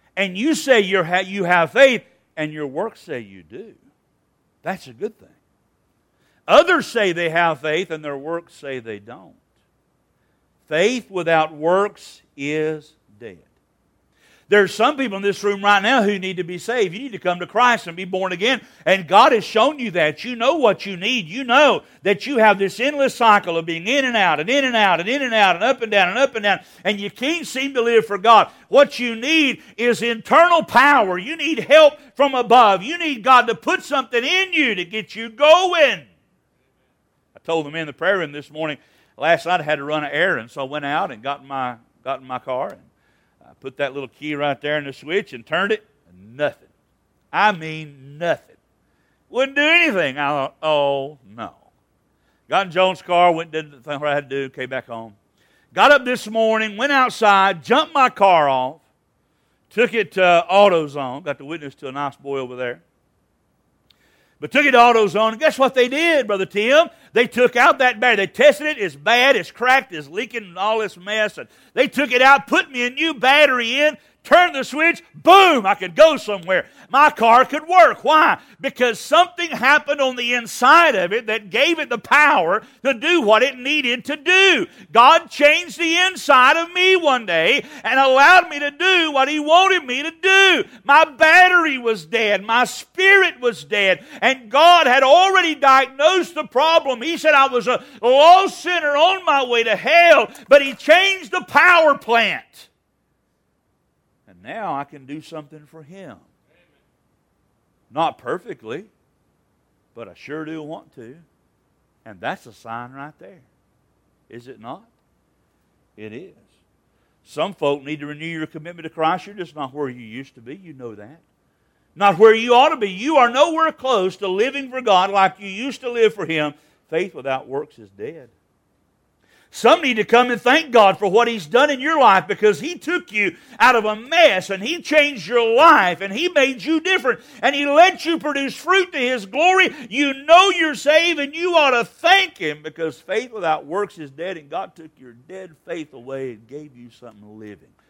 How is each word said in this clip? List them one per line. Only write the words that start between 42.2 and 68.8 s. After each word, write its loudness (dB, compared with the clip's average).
in -20
my -10
car -10
and -20
put -16
that -6
little -14
key -12
right -6
there -6
in -8
the -14
switch -8
and -18
turned -4
it, -8
and -20
nothing. -6
I 2
mean, -14
nothing. -6
Wouldn't -4
do 0
anything. 0
I -2
thought, -6
"Oh, -2
no." -16
Got -2
in -16
Jones' 0
car, 2
went -8
and -8
did -20
the -20
thing -10
what -4
I -2
had -6
to -8
do, -8
came -12
back -10
home. -16
Got 6
up 2
this -6
morning, -2
went -4
outside, 2
jumped -2
my 2
car 2
off, -4
took -2
it -4
to 2
AutoZone, 0
got -10
the -20
witness -14
to -16
a -14
nice -8
boy -8
over -12
there. -10
But -12
took 0
it 0
to 4
AutoZone, 4
and -14
guess 0
what 0
they 0
did, 0
Brother -4
Tim? 0
They 2
took 0
out 4
that 0
battery. 0
They -10
tested 2
it. -6
It's -8